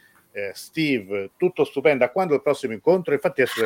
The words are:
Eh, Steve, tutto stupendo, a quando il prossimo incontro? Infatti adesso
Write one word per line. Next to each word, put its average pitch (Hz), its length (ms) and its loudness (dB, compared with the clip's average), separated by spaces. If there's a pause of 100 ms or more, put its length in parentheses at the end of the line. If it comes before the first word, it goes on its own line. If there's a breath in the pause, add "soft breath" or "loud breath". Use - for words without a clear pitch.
(320 soft breath)
Eh, 101 220 -10
Steve, 104 840 -4
tutto 175 260 0
stupendo, 139 400 2
a - 60 2
quando 185 240 -2
il 131 80 0
prossimo 131 320 -2
incontro? 160 400 0
Infatti 139 280 -2
adesso 117 240 0